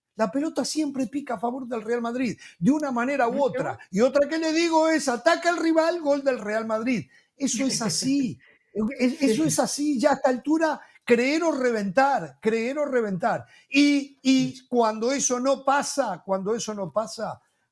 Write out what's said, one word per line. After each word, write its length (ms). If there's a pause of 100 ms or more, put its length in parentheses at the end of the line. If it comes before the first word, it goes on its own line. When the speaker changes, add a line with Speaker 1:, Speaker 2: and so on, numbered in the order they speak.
(160)
Speaker 1:
La 140
pelota 340
siempre 420
pica 280
a 60
favor 260
del 160
Real 200
Madrid, 340 (220)
de 120
una 220
manera 360
u 80
Speaker 2:
Ujú. 80
Speaker 1:
otra. 340 (120)
Y 100
otra 280
que 100
le 140
digo 360
es, 200
ataca 420
al 60
rival, 440
gol 220
del 160
Real 280
Madrid. 400 (300)
Eso 280
es 180
así. 640
Speaker 2:
<laughs> 40 (520)
Speaker 1:
Es-, 200
eso 220
Speaker 2:
Sí. 60
Speaker 1:
es 100
así. 400
Ya 120
a 40
esta 160
altura, 500 (240)
creer 380
o 80
reventar, 880
creer 380
o 60
reventar. 600 (240)
Y, 540
y 300
Speaker 2:
Sí. 160
Speaker 1:
cuando 420
eso 300
no 240
pasa, 600
cuando 300
eso 180
no 200
pasa, 480 (320)